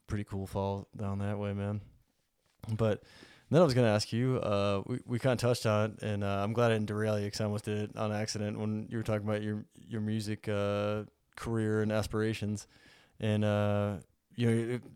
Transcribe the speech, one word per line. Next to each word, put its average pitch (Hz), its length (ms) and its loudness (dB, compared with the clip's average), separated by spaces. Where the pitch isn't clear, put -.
pretty 101 160 -2
cool 98 240 -6
fall 98 400 -2
down 98 220 -4
that 101 180 -2
way, 101 160 -4
man. 101 280 -2
But 107 260 2
then 160 100 8
I - 20 10
was 131 120 4
gonna 123 140 6
ask 107 220 2
you, 127 280 0
uh, 101 480 2
we, 123 180 -4
we 120 140 -2
kinda 127 160 2
touched 117 320 0
on 107 240 2
it, - 100 -14
and, 104 220 -2
uh, 98 200 0
I'm 107 100 0
glad 117 180 4
I 110 40 4
didn't 107 120 0
derail 107 320 0
you 101 100 -2
'cause - 120 -8
I - 20 0
almost 104 220 -2
did 104 120 -2
it - 40 -14
on 107 160 -2
accident 104 460 -2
when 107 320 -2
you 113 80 -4
were 110 60 -2
talking 107 240 0
about 107 160 0
your, 107 220 -4
your 113 260 -8
music, 107 480 -2
uh, 104 540 0
career 110 480 0
and 107 80 0
aspirations. 107 760 0
And, 107 260 2
uh, 104 540 2
you 120 140 2
know, 117 260 0
it, 120 60 -4